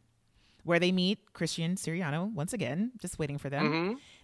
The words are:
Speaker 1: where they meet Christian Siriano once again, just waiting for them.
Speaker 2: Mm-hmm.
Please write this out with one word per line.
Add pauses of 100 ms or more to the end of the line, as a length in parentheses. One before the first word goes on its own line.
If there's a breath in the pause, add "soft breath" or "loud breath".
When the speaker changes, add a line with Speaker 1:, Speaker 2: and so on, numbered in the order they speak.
(640 soft breath)
Speaker 1:
where
they
meet
Christian
Siriano
once
again, (100)
just
waiting
for
them.
Speaker 2:
Mm-hmm. (300 loud breath)